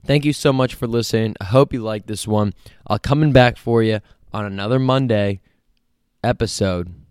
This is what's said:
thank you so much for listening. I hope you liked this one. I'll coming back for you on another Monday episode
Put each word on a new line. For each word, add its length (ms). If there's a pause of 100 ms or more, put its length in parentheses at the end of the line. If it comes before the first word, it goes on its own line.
thank 200
you 80
so 200
much 220
for 100
listening. 560
I 40
hope 280
you 80
liked 260
this 200
one. 260 (320)
I'll 140
coming 320
back 260
for 240
you 200 (300)
on 140
another 320
Monday 640 (840)
episode 720 (180)